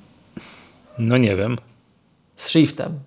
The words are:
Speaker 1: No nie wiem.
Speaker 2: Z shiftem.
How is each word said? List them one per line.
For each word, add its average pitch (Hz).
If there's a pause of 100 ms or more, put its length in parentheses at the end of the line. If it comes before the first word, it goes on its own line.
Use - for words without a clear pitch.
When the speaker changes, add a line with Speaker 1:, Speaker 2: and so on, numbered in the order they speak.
(1000)
Speaker 1:
No 120
nie 110
wiem. 110 (800)
Speaker 2:
Z -
shiftem. 160